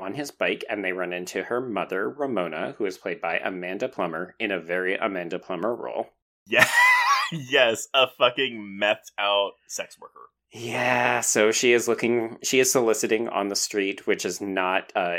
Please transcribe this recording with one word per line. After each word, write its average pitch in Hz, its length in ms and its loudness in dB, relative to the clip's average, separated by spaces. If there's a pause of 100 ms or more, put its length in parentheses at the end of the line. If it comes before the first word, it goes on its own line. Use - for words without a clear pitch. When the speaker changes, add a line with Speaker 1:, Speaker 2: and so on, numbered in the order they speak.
Speaker 1:
on 95 140 -8
his 143 180 -8
bike, - 360 -2
and 104 160 -4
they 92 60 -2
run 90 220 -4
into 90 320 -4
her 120 160 -4
mother, 98 500 -4
Ramona, 101 680 -4
who 107 100 -2
is 90 120 -6
played 90 220 -8
by - 180 -2
Amanda 95 500 -6
Plummer, 87 520 -6
in 107 100 -2
a 95 80 0
very 92 380 -2
Amanda 90 420 -4
Plummer 95 340 -4
role. 104 360 -6 (360)
Speaker 2:
Yeah. - 280 4
<laughs> 932 40 2 (560)
Yes, 127 600 2
a 131 140 4
fucking 120 760 -2
methed 104 380 0
out 101 340 0 (140)
sex - 340 -12
worker. - 200 -20 (320)
Speaker 1:
Yeah, 123 680 0
so 110 280 4
she 120 220 6
is 117 160 4
looking, 117 540 0
she 131 180 4
is 127 100 4
soliciting 113 580 2
on 101 200 -2
the 98 80 -2
street, 98 500 -2
which 98 180 0
is 90 160 -4
not, 95 540 0
uh, 87 240 0